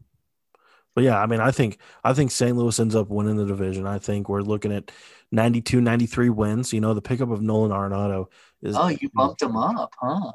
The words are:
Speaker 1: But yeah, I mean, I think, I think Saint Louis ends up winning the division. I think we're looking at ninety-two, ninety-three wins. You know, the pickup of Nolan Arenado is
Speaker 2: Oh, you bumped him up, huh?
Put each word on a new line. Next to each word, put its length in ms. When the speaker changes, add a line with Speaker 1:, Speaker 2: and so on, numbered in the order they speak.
Speaker 1:
But 80
yeah, 180
I 40
mean, 160
I 100
think, 280
I 100
think 180
Saint 260
Louis 220
ends 160
up 140
winning 260
the 100
division. 400
I 140
think 300
we're 120
looking 300
at 200
ninety-two, 500
ninety-three 480
wins. 420
You 100
know, 120
the 80
pickup 300
of 100
Nolan 300
Arenado 560
is 160
Speaker 2:
Oh, 120
you 240
bumped 280
him 160
up, 420
huh? 360